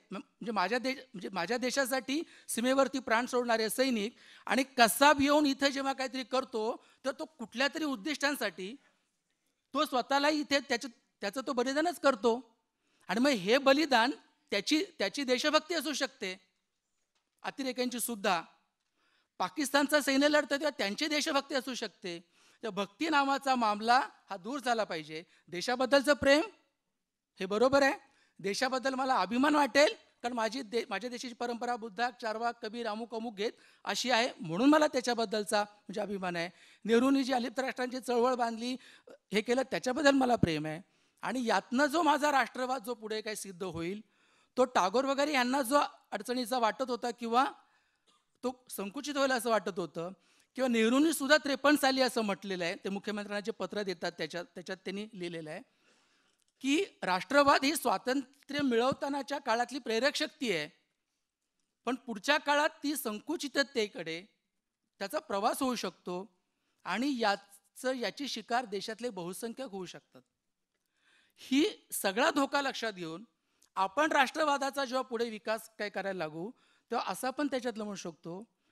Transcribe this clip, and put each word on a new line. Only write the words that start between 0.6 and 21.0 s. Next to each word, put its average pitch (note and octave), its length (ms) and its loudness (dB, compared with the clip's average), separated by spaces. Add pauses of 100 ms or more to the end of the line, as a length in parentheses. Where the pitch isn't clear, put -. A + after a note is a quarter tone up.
देश, C4 180 -4
म्हणजे A3+ 320 -12
माझ्या F#3 280 -2
देशासाठी C4 640 -2 (260)
सीमेवरती C4 500 2
प्राण A#3+ 280 0
सोडणारे A#3 440 0
सैनिक A#3+ 440 0 (320)
आणि A#3 160 2 (160)
कसाब C#4 420 6
येऊन D4 260 6
इथं C4+ 220 2
जेव्हा C4+ 240 -2
काहीतरी C4 300 -6
करतो, B3+ 640 -4 (200)
तर C4 60 -2
तो D#4 140 -8
कुठल्या B3+ 500 -4
तरी D#4+ 100 -4
उद्दिष्टांसाठी A#3+ 880 -4 (1000)
तो D4 100 2
स्वतःला C#4 440 0
इथे D4 320 2
त्याचं, B3+ 280 -4 (320)
त्याचं G#3 260 -6
तो D4 60 -2
बलिदानच C4+ 480 0
करतो. A#3+ 560 2 (520)
आणि G#3 120 0
मग C#4 100 4
हे G#3+ 280 2
बलिदान C#4 520 4 (400)
त्याची, G3+ 340 0 (140)
त्याची G#3+ 260 -2
देशभक्ती D4+ 500 2
असू D4 180 -4
शकते G3+ 480 -6 (1000)
अतिरेक्यांची B3 580 -4
सुद्धा. G3 420 -2 (960)
पाकिस्तानचा C#4 640 2
सैन्य C#4 280 4
लढतं D4 220 2
तेव्हा D4 200 0
त्यांची G#3 360 -2